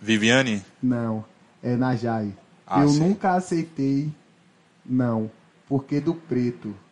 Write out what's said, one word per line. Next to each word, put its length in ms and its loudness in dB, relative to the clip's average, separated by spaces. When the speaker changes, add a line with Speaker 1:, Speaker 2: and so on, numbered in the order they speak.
Speaker 1:
Viviane? 600 2
Speaker 2:
Não, 440 -2
é 140 -2
Najai. 580 -2
Speaker 1:
Ah, 160 2
Speaker 2:
"Eu 80 6
Speaker 1:
sim. 100 4
Speaker 2:
nunca 340 2
aceitei, 760 -2
não, 440 0
porque 320 -2
do 140 0
preto." 600 -4